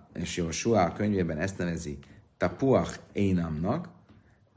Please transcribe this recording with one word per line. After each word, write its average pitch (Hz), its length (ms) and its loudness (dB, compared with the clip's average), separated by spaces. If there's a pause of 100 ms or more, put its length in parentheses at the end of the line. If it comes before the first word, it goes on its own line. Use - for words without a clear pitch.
(120)
és - 240 -6
Jósua 90 460 2
a 85 100 2
könyvében 95 460 0
ezt 95 200 -4
nevezi 76 400 -4 (380)
Tapuach 107 640 2 (140)
Énamnak, 92 760 0 (680)